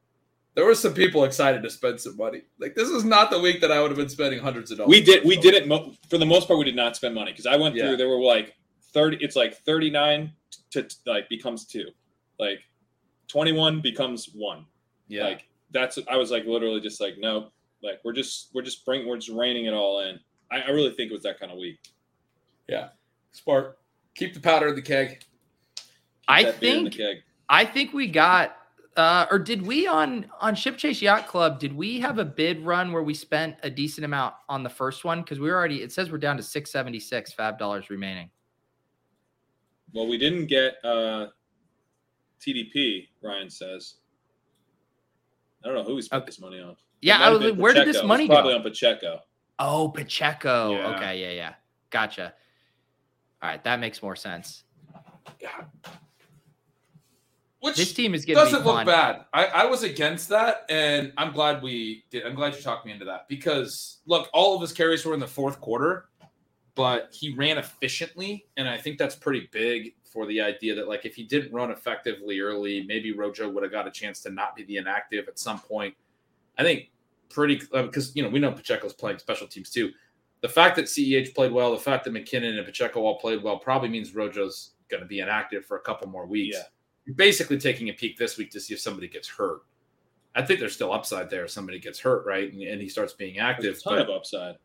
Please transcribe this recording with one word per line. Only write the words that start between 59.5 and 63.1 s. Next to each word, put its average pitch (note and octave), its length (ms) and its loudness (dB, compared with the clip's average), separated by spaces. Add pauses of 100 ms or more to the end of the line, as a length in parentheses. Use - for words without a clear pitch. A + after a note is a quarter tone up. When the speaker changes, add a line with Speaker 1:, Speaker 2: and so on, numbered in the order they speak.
Speaker 1:
was B3 200 2
against D#3 440 -2
that, A3 400 2
and D3 480 0
I'm D3+ 160 -2
glad D3 300 2
we A#2 480 -8
did. A#2 160 -8
I'm B2+ 80 -8
glad C#3+ 200 -4
you - 60 -14
talked A#2+ 240 -6
me G#2+ 80 -14
into G2 140 -14
that F#2 220 -12